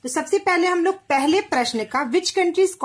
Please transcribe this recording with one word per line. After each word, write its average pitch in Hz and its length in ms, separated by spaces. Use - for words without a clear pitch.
तो 254 60
सबसे 311 300
पहले 359 280
हम 359 160
लोग 381 120
पहले 294 460
प्रश्न 240 420
का 254 280
which 339 200
country 370 380
is - 20